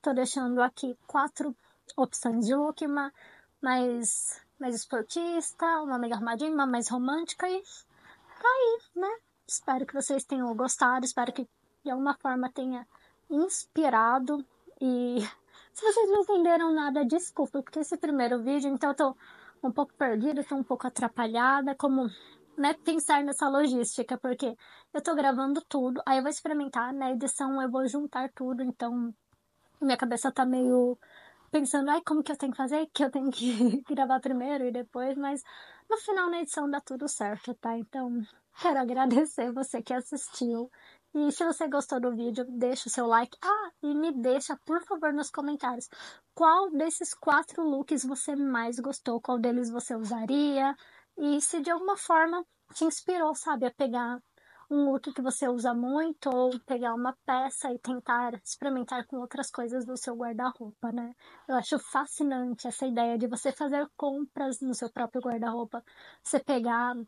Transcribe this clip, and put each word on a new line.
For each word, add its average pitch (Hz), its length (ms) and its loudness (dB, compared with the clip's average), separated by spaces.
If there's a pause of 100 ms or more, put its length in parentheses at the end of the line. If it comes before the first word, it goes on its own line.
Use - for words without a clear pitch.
tô 277 120 0
deixando 247 480 0
aqui 247 360 -2 (100)
quatro 285 480 -2 (400)
opções 233 500 0
de 240 80 2
look, 294 320 0
uma 285 260 -2 (500)
mais, 247 800 -2 (180)
mais 247 160 -4
esportista, 330 920 -4 (160)
uma 269 160 -2
meio 233 160 -2
arrumadinha, 233 380 -2
uma 277 140 2
mais 240 240 0
romântica 294 600 -2
e 381 120 -2
tá - 840 -6
aí, 480 320 4 (160)
né? 392 220 -4 (300)
Espero 269 380 -2
que - 80 -16
vocês 277 300 -2
tenham 247 320 -4
gostado, 254 500 0
espero 247 260 -2
que 247 160 -8 (360)
de 285 60 -4
alguma 269 260 0
forma 254 360 -4
tenha 254 360 -8 (420)
inspirado 277 1160 2 (340)
e 247 400 2 (540)
se - 80 -10
vocês 440 280 4
não 403 120 6
entenderam 339 520 4
nada, 285 320 2
desculpa, 285 560 0
porque - 180 -6
esse 302 180 -2
primeiro 247 440 0
vídeo, 269 280 0
então 285 220 0
eu 277 40 -2
tô 269 220 2 (460)
um 254 80 0
pouco 277 220 -2
perdida, 262 500 0
tô 294 120 -4
um 269 80 -2
pouco 254 240 -4
atrapalhada, 254 880 2
como, 262 340 2 (480)
né, 294 160 2
pensar 302 500 2
nessa 285 260 0
logística, 254 680 2
porque 247 380 -2 (380)
eu 294 80 -2
tô 330 140 0
gravando 269 460 2
tudo, 254 440 -2
aí 262 120 4
eu 226 60 2
vou 285 60 0
experimentar, 277 640 -2
na 269 180 -2
edição 269 500 -2
eu 254 80 0
vou 262 180 0
juntar 269 440 -2
tudo, 254 320 -4
então 233 500 -4 (680)
minha 262 160 2
cabeça 247 340 0
tá 254 140 2
meio 247 520 4 (540)
pensando, 285 380 2
"Ai, 330 120 4
como 311 220 0
que 302 80 -4
eu 277 60 -2
tenho 269 140 -2
que - 60 -6
fazer? 294 360 0
Que 285 100 2
eu 262 80 2
tenho 269 200 0
que 240 520 2
<laughs> - 60 -20
gravar 262 300 2
primeiro 262 460 -2
e 247 60 0
depois", 247 460 -4
mas 277 260 -4 (460)
no 453 80 2
final 381 320 0
na 339 120 -2
edição 294 280 -2
dá 285 120 -2
tudo 269 260 -6
certo, 208 480 -4
tá? 226 220 -4
Então, 240 480 -4 (340)
quero 302 200 2
agradecer 254 720 2
você 254 300 -4
que - 120 -6
assistiu. 247 760 -4 (440)
E 294 180 2
se 339 140 -2
você 330 240 0
gostou 277 320 -2
do 247 120 0
vídeo, 233 360 -4
deixa 247 400 -2
o - 20 -4
seu 240 160 0
like. 233 340 4
Ah, 403 300 0 (100)
e 294 140 0
me 311 160 2
deixa, 262 540 0
por 330 180 0
favor, 311 300 -2
nos 294 180 -4
comentários 285 580 -4 (440)
qual 339 380 6
desses 311 420 -2
quatro 302 500 2
looks 277 400 0
você 269 320 -4
mais 240 440 -2
gostou, 240 420 -4
qual 247 180 0
deles 240 300 0
você 240 260 -6
usaria. 269 800 0 (420)
E 294 220 2
se 320 220 0
de 339 100 0
alguma 370 240 0
forma 339 500 4 (280)
te - 100 0
inspirou, 320 500 0
sabe, 269 320 -2
a 247 60 2
pegar 240 500 -2 (480)
um 285 220 4
look 269 220 -2
que 277 80 -4
você 254 260 0
usa 247 260 0
muito 285 560 0
ou 254 320 2
pegar 240 320 -2
uma 240 220 -2 (100)
peça 262 460 -2
e 247 80 -4
tentar 240 540 -2 (100)
experimentar 254 600 -4
com 269 120 -8
outras 254 320 -6
coisas 240 360 -4
do 254 100 -8
seu 247 220 -6
guarda-roupa, 233 760 -6
né? 240 240 -6 (320)
Eu 262 80 0
acho 247 240 0
fascinante 262 880 -4
essa 240 180 -6
ideia 233 320 0
de 233 100 0
você 247 260 -2
fazer 285 420 -2
compras 277 640 -4
no 262 140 -2
seu 226 160 -6
próprio 247 320 -4
guarda-roupa, 233 600 -4 (400)
você - 180 0
pegar 240 540 0 (140)